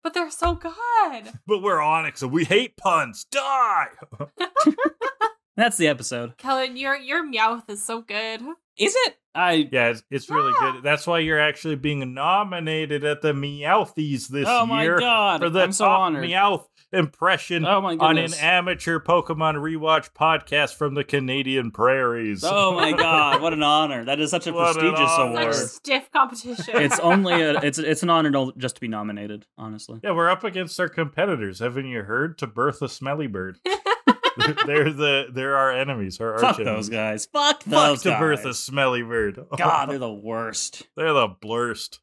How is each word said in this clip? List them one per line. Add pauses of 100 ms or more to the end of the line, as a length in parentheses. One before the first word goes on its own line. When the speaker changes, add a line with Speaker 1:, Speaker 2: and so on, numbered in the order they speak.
Speaker 1:
But
they're
so
good. (120)
Speaker 2:
But
we're
Onix
and
we
hate
puns.
Die! (300)
<laughs> (1300)
Speaker 3:
That's
the
episode.
Speaker 1:
Kellen,
your,
your
Meowth
is
so
good. (360)
Speaker 3:
Is
it? (160)
I
Speaker 2:
Yeah,
it's,
it's
really
Speaker 1:
Yeah.
Speaker 2:
good.
That's
why
you're
actually
being
nominated
at
the
Meowthies
this
Speaker 3:
Oh
my
Speaker 2:
year
Speaker 3:
God.
Speaker 2:
for
the
Speaker 3:
I'm
so
Speaker 2:
top
Speaker 3:
honored.
Speaker 2:
Meowth (280)
impression
Speaker 3:
Oh
my
Speaker 2:
on
an
Speaker 3:
goodness.
Speaker 2:
amateur
Pokemon
rewatch
podcast
from
the
Canadian
prairies.
Speaker 3:
Oh
my
Speaker 2:
<laughs>
Speaker 3:
God,
what
an
honor.
That
is
such
a
Speaker 2:
What
an
Speaker 3:
prestigious
Speaker 2:
honor.
Speaker 3:
award.
Speaker 1:
Such
stiff
competition.
Speaker 3:
It's
only
a,
it's,
it's
an
honor
to,
just
to
be
nominated, (100)
honestly.
Speaker 2:
Yeah,
we're
up
against
our
competitors.
Haven't
you
heard?
To
birth
a
smelly
bird.
Speaker 1:
<laughs> (680)
Speaker 2:
<laughs>
They're
the,
they're
our
enemies,
our
Speaker 3:
Fuck
Speaker 2:
arch
Speaker 3:
those
Speaker 2:
enemies.
Speaker 3:
guys.
Fuck
Speaker 2:
Fuck
Speaker 3:
those
Speaker 2:
to
birth
Speaker 3:
guys.
Speaker 2:
a
smelly
bird.
<laughs>
Speaker 3:
God,
they're
the
worst.
Speaker 2:
They're
the
blurst.